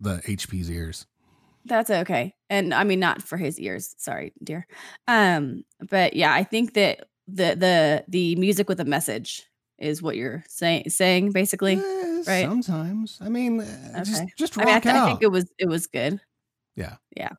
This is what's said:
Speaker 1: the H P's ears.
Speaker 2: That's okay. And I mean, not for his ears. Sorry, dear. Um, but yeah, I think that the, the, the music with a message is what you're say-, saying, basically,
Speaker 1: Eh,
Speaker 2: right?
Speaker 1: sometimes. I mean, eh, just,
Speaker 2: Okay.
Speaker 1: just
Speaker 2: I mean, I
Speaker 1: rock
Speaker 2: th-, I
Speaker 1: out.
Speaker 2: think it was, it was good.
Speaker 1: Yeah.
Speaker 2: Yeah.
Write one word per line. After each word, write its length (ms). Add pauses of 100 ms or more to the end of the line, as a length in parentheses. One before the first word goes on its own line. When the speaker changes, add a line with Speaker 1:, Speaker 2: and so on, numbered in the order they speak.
Speaker 1:
the 260
H 220
P's 220
ears. 360 (600)
Speaker 2:
That's 240
okay. 440 (140)
And 240
I 120
mean, 160
not 220
for 140
his 240
ears. 380
Sorry, 340 (100)
dear. 240 (420)
Um, 560 (260)
but 260
yeah, 160
I 100
think 320
that 340 (200)
the, 260
the, 540
the 280
music 320
with 120
a 40
message 600 (340)
is 240
what 140
you're 320
say-, 400
saying, 440
basically, 440
Speaker 1:
Eh, 500
Speaker 2:
right? 180
Speaker 1:
sometimes. 760
I 80
mean, 320
eh, 420
just, 200
Speaker 2:
Okay. 160
Speaker 1:
just 180
Speaker 2:
I 80
mean, 40
I 60
Speaker 1:
rock 100
Speaker 2:
th-, 100
I 40
Speaker 1:
out. 80
Speaker 2:
think 160
it 80
was, 280
it 100
was 180
good. 340 (560)
Speaker 1:
Yeah. 200 (200)
Speaker 2:
Yeah. 220